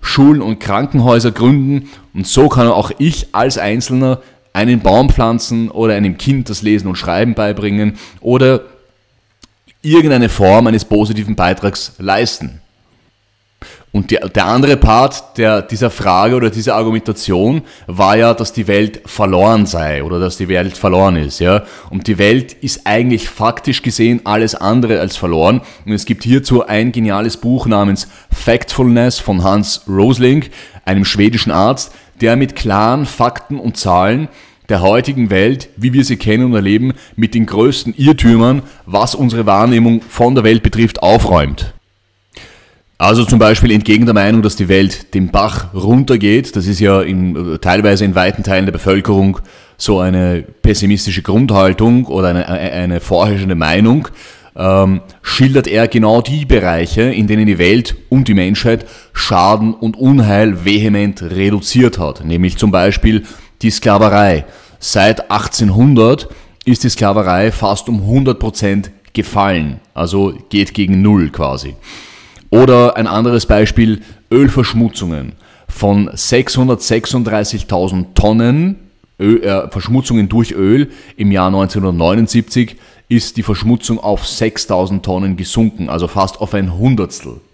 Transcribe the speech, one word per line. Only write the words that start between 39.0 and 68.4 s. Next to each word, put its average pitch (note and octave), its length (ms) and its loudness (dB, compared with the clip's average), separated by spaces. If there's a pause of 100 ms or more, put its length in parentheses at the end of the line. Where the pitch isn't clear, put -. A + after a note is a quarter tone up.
unsere A#2 320 -2
Wahrnehmung A2+ 560 4
von B2 320 0
der A#2+ 100 2
Welt A2 180 4
betrifft, - 400 0
aufräumt. E2+ 680 2 (1300)
Also A2+ 280 2
zum A#2+ 120 4
Beispiel A2 340 4
entgegen G#2+ 340 2
der A2+ 80 2
Meinung, G#2+ 260 2
dass G#2 160 -2
die F#2+ 120 -4
Welt F#2+ 440 0
den F#2+ 160 -2
Bach G2 460 -4
runtergeht, A2+ 840 2
das F2+ 100 -2
ist G2 140 -2
ja G2 220 4
in, F2 580 -4
teilweise G2+ 460 2
in F#2+ 80 0
weiten F#2 280 0
Teilen F#2+ 220 0
der G2 80 -2
Bevölkerung G2 680 0 (380)
so G2 240 0
eine F2+ 420 0 (200)
pessimistische G2 580 0
Grundhaltung A2 840 2
oder F2+ 220 -2
eine, F2 200 -2
eine, F#2 240 -6
eine F2+ 280 -4
vorherrschende G2 540 0
Meinung, G2+ 540 2 (480)
ähm, F#2+ 460 2 (180)
schildert C3+ 460 2
er A2 220 0
genau A2+ 340 2
die C#3+ 240 -4
Bereiche, F2+ 560 -2
in A#2 240 0
denen G#2+ 180 2
die G2+ 140 0
Welt G#2 380 0 (120)
und C3 200 2
die A2 60 2
Menschheit G2+ 520 0 (260)
Schaden G#2 600 0
und A2+ 240 -6
Unheil G#2+ 640 2
vehement G#2 560 0
reduziert G2+ 800 0
hat. D2+ 260 -8
Nämlich F2 320 0
zum G#2+ 140 0
Beispiel G2+ 540 2 (360)
die A2+ 80 0
Sklaverei. G2+ 800 2 (320)
Seit - 520 -2
achtzehnhundert A#2 1000 2 (340)
ist B2 180 0
die B2+ 60 0
Sklaverei G2+ 640 0
fast G#2 380 -4
um G#2 160 -2
hundert B2+ 320 0
Prozent G2+ 520 -4 (220)